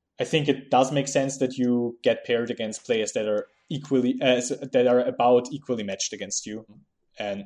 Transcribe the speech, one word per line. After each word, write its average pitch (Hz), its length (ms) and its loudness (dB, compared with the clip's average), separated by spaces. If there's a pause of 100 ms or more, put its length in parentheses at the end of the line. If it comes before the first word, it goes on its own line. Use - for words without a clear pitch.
(180)
I 127 60 -4
think 147 240 0
it - 240 0
does 139 220 4
make 139 160 0
sense 135 300 -2
that 131 180 -2
you 120 440 0
get 117 240 2
paired 117 240 0
against 110 360 -8
players 110 280 0
that 107 140 -2
are 104 200 -2 (200)
equally, 131 540 0
uh, 127 160 4
s-, - 160 -4 (180)
that 127 160 4
are 123 140 6
about 123 500 2
equally 123 320 -6
matched 98 300 -6
against 101 320 -8
you, 110 200 -10 (540)
and 101 260 -6